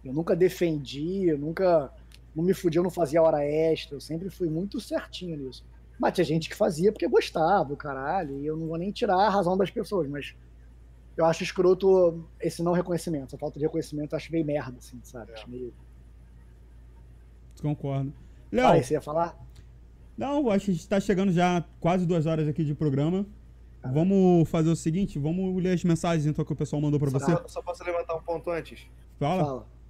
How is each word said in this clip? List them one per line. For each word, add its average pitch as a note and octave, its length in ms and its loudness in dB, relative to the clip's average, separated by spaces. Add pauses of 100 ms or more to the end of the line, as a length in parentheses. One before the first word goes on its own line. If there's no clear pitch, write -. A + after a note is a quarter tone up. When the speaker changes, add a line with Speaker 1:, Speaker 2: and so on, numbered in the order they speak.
Speaker 1:
Eu C3 80 -10
nunca E3 240 0
defendi, E3 920 0
eu D3+ 100 2
nunca, D#3+ 520 2 (440)
não D#3+ 100 -2
me F#3 100 4
fudi, E3 220 0
eu F3 80 4
não F3+ 60 0
fazia E3 320 2
hora D#3 220 4
extra, D#3 520 0
eu C3 40 -12
sempre E3 300 -8
fui F3 200 -4
muito F#3+ 300 -4
certinho F3+ 560 -8
nisso. C3 280 -12 (340)
Mas - 140 0
tinha F3+ 120 2
gente D#3 240 0
que - 60 -10
fazia G3+ 380 2
porque D4+ 160 -4
gostava, F3 640 2
o C#3+ 40 -6
caralho, C#3 640 -4
e C#3+ 60 -6
eu D#3 100 -4
não D#3+ 120 -6
vou E3 80 -4
nem F3+ 160 -4
tirar G3+ 240 0
a G3+ 140 4
razão F#3 260 2
das F#3+ 140 0
pessoas, F#3+ 380 -4
mas C#3+ 260 -10 (800)
eu E3 80 2
acho E3 180 2
escroto F3+ 800 4 (160)
esse E3+ 220 -4
não E3+ 100 2
reconhecimento, E3+ 540 -2
essa C3+ 120 -14
falta D3 200 -8
de C#3+ 60 -2
reconhecimento D3+ 480 -4
eu D#3+ 40 -4
acho - 140 -8
meio E3 140 -2
merda, C#3 340 -4
assim, A#2+ 240 -18
sabe? A2+ 300 -18
Speaker 2:
É. - 20 -18
Speaker 1:
Acho A2 160 -16
meio B2 220 -10 (1900)
Speaker 3:
Concordo. C#3+ 500 -4 (420)
Speaker 1:
Fala B3 140 4
aí, F#3+ 60 6
Speaker 3:
Léo. - 100 4
Speaker 1:
você D3 100 -2
ia D3 60 0
falar? E3 360 -2 (800)
Speaker 3:
Não, C4+ 340 0
acho G3 160 0
que G3+ 40 -2
a F3+ 40 2
gente - 140 -8
tá G3 120 2
chegando G3 320 2
já F3 320 2 (160)
quase F3 260 2
duas D#3+ 200 2
horas D#3+ 200 0
aqui D3+ 180 -2
de D3 100 -2
programa. D#3 520 0 (560)
Speaker 1:
Ah. C3 80 -8
Speaker 3:
Vamos F3+ 580 6
fazer E3 220 2
o E3 60 2
seguinte: E3+ 420 -2
vamos F#3 440 -2
ler F#3 100 2
as E3+ 120 0
mensagens E3 420 2
então D3+ 180 0
que - 80 -6
o C#3+ 40 -4
pessoal D3 260 -4
mandou D3 180 2
pra C#3+ 100 2
Speaker 1:
Tá. C3 80 0
Speaker 3:
você. C#3+ 140 0
Speaker 2:
Só, E3+ 160 0
só - 140 -10
posso F3 220 -10
levantar E3+ 320 -4
um D#3+ 60 -8
ponto E3+ 280 -4
antes? D#3 360 -8 (320)
Speaker 3:
Fala. C#3+ 260 0
Speaker 1:
Fala. C3 220 -6 (240)